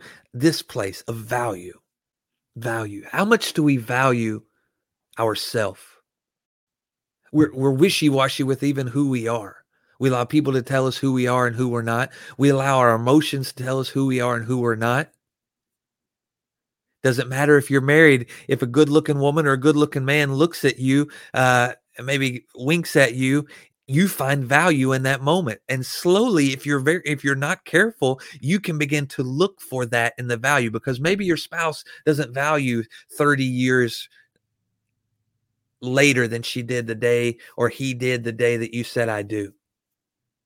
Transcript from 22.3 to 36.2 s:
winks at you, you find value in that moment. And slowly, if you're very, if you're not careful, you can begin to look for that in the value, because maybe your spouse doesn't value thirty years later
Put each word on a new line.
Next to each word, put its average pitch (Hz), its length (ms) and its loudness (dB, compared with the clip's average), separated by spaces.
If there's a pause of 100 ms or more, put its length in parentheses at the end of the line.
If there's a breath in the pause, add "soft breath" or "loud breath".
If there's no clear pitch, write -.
winks 156 420 -2
at 131 180 4
you, 135 320 0 (400 loud breath)
you 160 220 2
find 139 360 -2
value 139 480 2
in 131 100 0
that 131 180 0
moment. 147 480 0
And 131 160 -4
slowly, 180 680 2
if 135 120 -10
you're 143 160 0
very, 156 240 0
if 147 180 -4
you're 139 140 0
not 147 280 -4
careful, 156 560 0 (200 loud breath)
you 175 200 0
can 156 180 -4
begin 147 300 -2
to - 140 -6
look 147 380 -2
for 127 260 -6
that 117 320 -2
in 123 100 -8
the 120 80 -2
value, 127 340 0
because 117 280 -6
maybe 190 260 -2
your 170 120 0
spouse 165 480 -6 (200 loud breath)
doesn't 143 300 0
value 139 480 0 (300 loud breath)
thirty 143 320 2
years 127 640 0 (1700 soft breath)
later 127 460 2